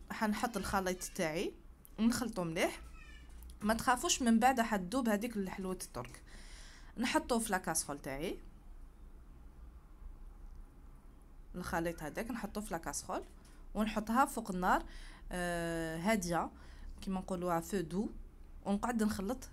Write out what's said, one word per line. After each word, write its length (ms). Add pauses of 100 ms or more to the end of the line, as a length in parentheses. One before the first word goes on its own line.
(100)
حنحط 460
الخليط 480
تاعي 500 (440)
ونخلطو 460
مليح. 360 (840)
ما 120
تخافوش 480
من 160
بعد 220
حتذوب 480
هذيك 280
الحلوه 360
الترك. 500 (720)
نحطو 420
في 140
لا 60
كاسرول 400
تاعي 400 (3250)
الخليط 480
هذاك، 280
نحطو 300
في 140
لا 40
كاسرول 460 (500)
ونحطها 500
فوق 260
النار، 340 (480)
آه، 680
هاديه 520 (500)
كيما 200
نقولوها 400
فو 200
دو، 280 (560)
ونقعد 380
نخلط 500